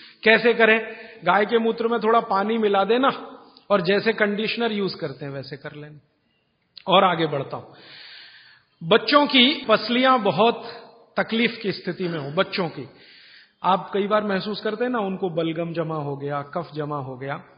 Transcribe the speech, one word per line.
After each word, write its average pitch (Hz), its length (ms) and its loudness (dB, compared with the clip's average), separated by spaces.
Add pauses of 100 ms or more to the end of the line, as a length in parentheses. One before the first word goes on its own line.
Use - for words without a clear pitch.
(240)
कैसे 220 300 6
करें? 220 420 2 (280)
गाय 196 220 2
के 226 120 0
मूत्र 226 300 0
में 233 120 0
थोड़ा 226 200 4
पानी 214 380 -2
मिला 202 260 2
देना 247 540 0 (320)
और 202 100 4
जैसे 202 320 0
कंडीशनर 220 600 0
यूज 196 220 -4
करते 147 300 -10
हैं 139 80 -10
वैसे 139 240 -12
कर 147 160 -16
लेना। 147 280 -18 (840)
और 190 180 6
आगे 165 220 2
बढ़ता 143 300 -4
हूं, - 180 -16 (1120)
बच्चों 277 380 4
की 269 420 4
पसलियां 240 540 2
बहुत 202 420 2 (520)
तकलीफ 226 460 0
की 190 100 -4
स्थिति 180 360 -6
में 165 100 -4
हो, 139 120 -8
बच्चों 185 380 -2
की, 131 200 -12 (760)
आप 185 300 0
कई 202 120 0
बार 214 160 2
महसूस 196 380 -4
करते 220 240 -4
हैं 254 60 -2
ना, 247 80 -2
उनको 190 320 -4
बलगम 165 420 -4
जमा 160 240 -4
हो 143 200 -6
गया, 143 260 -6
कफ 160 320 -8
जमा 147 240 -6
हो 131 180 -10
गया, 139 280 -10 (140)